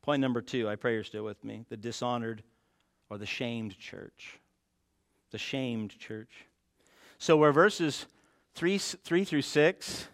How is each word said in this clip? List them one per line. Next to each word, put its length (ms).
Point 180
number 220
two, 260
I 80
pray 160
you're 120
still 200
with 180
me, 260
the 80
dishonored 680
or 100
the 80
shamed 520
church. 600
The 80
shamed 600
church. 460
So 200
where 140
verses 540
three, 240
three 460
through 180
six 720